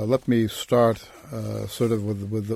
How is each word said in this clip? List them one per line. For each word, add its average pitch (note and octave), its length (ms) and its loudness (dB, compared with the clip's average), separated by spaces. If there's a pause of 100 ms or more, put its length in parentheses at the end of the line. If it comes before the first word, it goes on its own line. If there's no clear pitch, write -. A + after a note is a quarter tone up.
let B2+ 200 0
me A2+ 220 4
start, A#2 600 2 (200)
uh, G#2+ 360 -6
sort A2+ 260 0
of G#2+ 100 0
with, G2+ 280 -4
with, G#2 260 -4